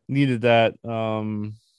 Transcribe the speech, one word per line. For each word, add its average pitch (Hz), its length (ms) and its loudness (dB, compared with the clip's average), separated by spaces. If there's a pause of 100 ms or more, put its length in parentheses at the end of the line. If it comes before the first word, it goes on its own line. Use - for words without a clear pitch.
Needed 131 360 0
that. 117 300 4 (120)
Um, 107 720 -6 (240)